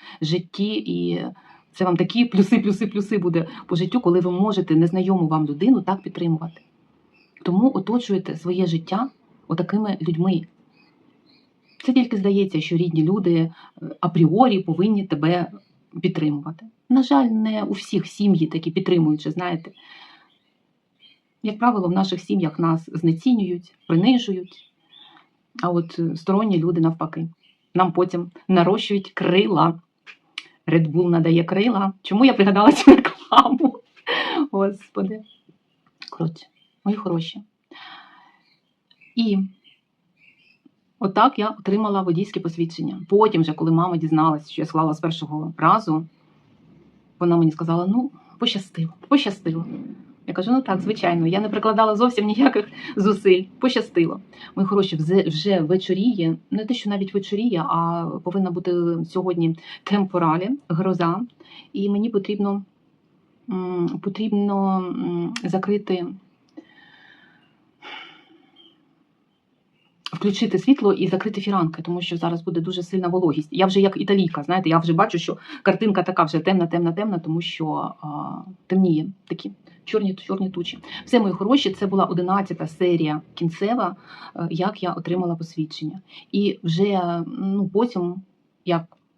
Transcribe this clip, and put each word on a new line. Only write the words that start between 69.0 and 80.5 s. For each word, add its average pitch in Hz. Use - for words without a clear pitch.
включити 196
світло 220
і 190
закрити 196
фіранки, 175
тому 175
що 175
зараз 170
буде 170
дуже 180
сильна 185
вологість. 165
Я 185
вже 196
як 196
італійка, 185
знаєте, 175
я 165
вже 165
бачу, 190
що -
картинка 190
така 180
вже 160
темна, 180
темна, 170
темна, 196
тому 160
що, 156
а, 151
темніє, 185
такі 196
чорні, 202
чорні 190
тучі. 175